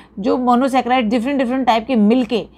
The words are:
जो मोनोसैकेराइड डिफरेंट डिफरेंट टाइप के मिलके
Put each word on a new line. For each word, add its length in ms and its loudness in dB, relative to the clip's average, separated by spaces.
जो 180 0
मोनोसैकेराइड 720 0
डिफरेंट 280 -2
डिफरेंट 300 -2
टाइप 200 0
के 80 -2
मिलके 520 2